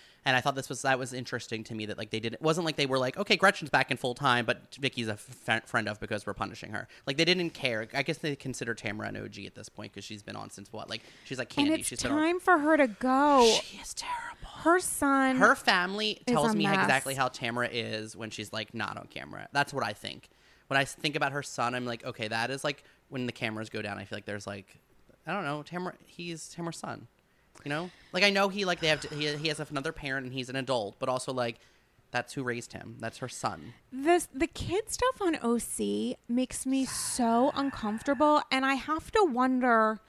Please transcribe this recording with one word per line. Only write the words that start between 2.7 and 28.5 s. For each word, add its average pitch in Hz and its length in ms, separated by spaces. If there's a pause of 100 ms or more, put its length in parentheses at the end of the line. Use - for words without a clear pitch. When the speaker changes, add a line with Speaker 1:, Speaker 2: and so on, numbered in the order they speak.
Speaker 1:
they 143 80
were 131 120
like, 127 200
"Okay, 208 180
Gretchen's 180 340
back 139 220
in 131 60
full 123 180
time, 120 300
but - 300
Vicky's 123 340
a 107 40
f-, - 360
f-, 113 180
friend 107 220
of 107 100
because 107 260
we're 101 80
punishing - 380
her." 98 160 (180)
Like, 139 120
they 165 80
didn't 175 240
care. 113 440
I 139 100
guess 156 160
they 147 180
consider 120 360
Tamara 107 360
an 104 80
O 104 100
G 101 200
at 98 80
this 107 120
point 104 240
'cause 98 140
she's 107 180
been 107 140
on 104 120
since - 220
what? 107 180
Like, 113 120 (240)
she's 131 120
like 127 200
Speaker 2:
And 285 100
Speaker 1:
Candy. 320 140
Speaker 2:
it's - 80
Speaker 1:
She's - 120
been 254 120
on 302 60
Speaker 2:
time 339 200
for 349 200
her 302 180
to 277 100
go. 262 540
Speaker 1:
She - 380
is - 160
terrible. - 520 (120)
Speaker 2:
Her 339 200
son 269 580
Speaker 1:
Her 262 180
family 202 680
Speaker 2:
is 247 80
Speaker 1:
tells 214 200
Speaker 2:
a - 40
Speaker 1:
me 202 60
Speaker 2:
mess. 196 160
Speaker 1:
exactly 135 360
how 131 120
Tamara 120 400
is 110 480
when 107 140
she's, 107 240
like, 110 200
not 104 240
on - 100
camera. - 440
That's 143 220
what 131 100
I 107 80
think. - 380 (380)
When 135 100
I 139 60
s-, - 120
think 151 200
about 143 180
her 139 100
son, 123 320
I'm 123 100
like, 120 200
"Okay, 117 240
that 113 200
is, 139 140
like, 147 200 (260)
when 127 180
the 117 40
cameras 110 380
go 107 140
down, 101 160
I 101 60
feel 104 120
like 104 80
there's, 104 220
like, 101 320 (480)
I 160 60
don't 196 100
know, 147 180
Tamara, 180 320 (100)
he's 170 460
Tamara's 170 280
son, 117 300 (560)
you 143 60
know?" 170 220 (200)
Like, 185 120
I 202 80
know 196 180
he, 196 160